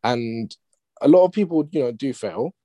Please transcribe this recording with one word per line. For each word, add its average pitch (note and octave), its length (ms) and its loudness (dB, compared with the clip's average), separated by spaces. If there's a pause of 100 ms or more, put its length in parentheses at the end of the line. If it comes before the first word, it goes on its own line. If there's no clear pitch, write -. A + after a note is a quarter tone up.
And A#2 520 -6 (460)
a C#3 60 4
lot F3+ 160 8
of F#3 80 2
people, E3 400 -2
you D#3+ 80 -4
know, B2 120 -2
do B2 220 -8
fail A2 400 -8 (120)